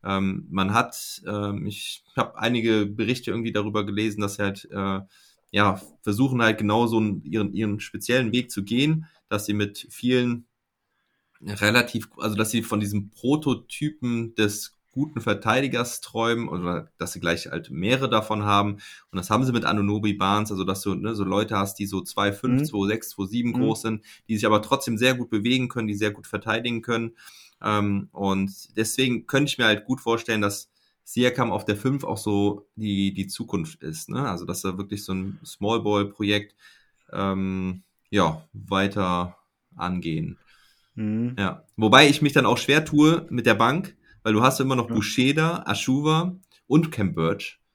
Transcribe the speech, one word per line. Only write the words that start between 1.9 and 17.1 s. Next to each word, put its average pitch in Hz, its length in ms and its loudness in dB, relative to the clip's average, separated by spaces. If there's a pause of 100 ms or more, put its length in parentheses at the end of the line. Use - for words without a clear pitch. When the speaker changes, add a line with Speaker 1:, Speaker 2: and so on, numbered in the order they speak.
Speaker 1:
hab - 200 -2
einige 110 500 2
Berichte 113 440 -2
irgendwie 113 220 -2
darüber 104 340 0
gelesen, 104 340 -2
dass 101 160 -2
sie 104 60 -2
halt, 98 300 -4
äh, 98 280 -2 (520)
ja, 98 280 2 (220)
versuchen 120 400 2
halt 110 160 4
genau 110 300 4
so 117 100 2
einen, 104 260 0
ihren, 101 280 -2
ihren 104 260 -2
speziellen 117 540 -2
Weg 123 180 0
zu 98 140 -6
gehen, 147 420 2 (220)
dass 104 180 -2
sie 107 80 0
mit 101 360 -4
vielen 123 560 0 (960)
relativ, 107 680 2 (100)
also 107 180 -2
dass 110 140 0
sie 117 120 0
von 107 180 -2
diesem 104 300 -4
Prototypen 123 1200 -4
des - 440 -2 (140)
guten 139 280 -4
Verteidigers 120 800 0
träumen 113 480 -2
oder 87 500 -4
dass - 140 -6